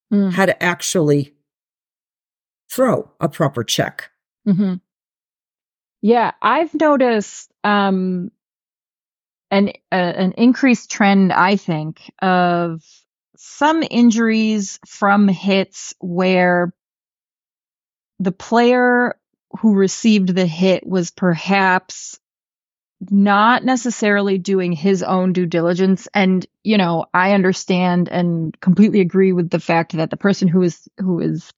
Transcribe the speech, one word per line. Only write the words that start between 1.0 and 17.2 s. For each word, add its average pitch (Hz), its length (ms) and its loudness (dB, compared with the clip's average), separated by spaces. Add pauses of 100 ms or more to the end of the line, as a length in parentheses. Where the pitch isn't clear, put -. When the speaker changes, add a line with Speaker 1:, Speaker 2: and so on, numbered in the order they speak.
Speaker 2:
throw 247 480 -2
a 165 100 -2
proper 143 340 -2
check. - 480 -6 (360)
Speaker 1:
Mm-hmm. 190 280 0 (1300)
Yeah, 226 300 2 (100)
I've 302 340 0
noticed, 262 760 0 (120)
um, 190 680 -2 (1200)
an, 196 180 2 (220)
uh, - 40 0
an 185 380 -2
increased 240 580 0
trend, 196 420 2
I 190 220 2
think, 156 440 -6 (220)
of 175 640 0 (540)
some 311 460 -2
injuries 220 1040 0
from 202 400 0
hits 190 720 -4
where 180 720 0 (1500)